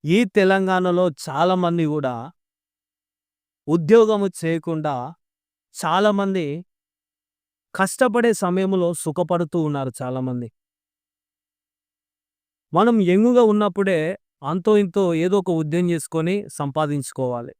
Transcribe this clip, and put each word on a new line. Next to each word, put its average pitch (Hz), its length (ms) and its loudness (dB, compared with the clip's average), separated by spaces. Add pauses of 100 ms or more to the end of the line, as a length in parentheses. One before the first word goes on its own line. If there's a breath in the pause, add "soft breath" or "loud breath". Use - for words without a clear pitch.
ఈ 165 120 2 (140)
తెలంగాణలో 185 720 2 (140)
చాలామంది 170 680 0
కూడా 143 280 -2 (1500)
ఉద్యోగము 202 680 4
చేయకుండా 160 600 -4 (800)
చాలామంది 196 720 0 (1300)
కష్టపడే 233 600 2
సమయంలో 185 600 0
సుఖపడుతూ 175 680 -2
ఉన్నారు 139 320 -4
చాలామంది. 127 540 -6 (2250)
మనం 226 280 4
యంగుగా 220 420 4
ఉన్నప్పుడే 202 580 2 (420)
అంతో 175 340 0
ఇంతో 202 260 0 (120)
ఏదో 180 240 0
ఒక 185 120 -2
ఉద్యోగం 165 400 0
చేసుకొని 165 440 -4 (160)
సంపాదించుకోవాలి. 139 1080 -4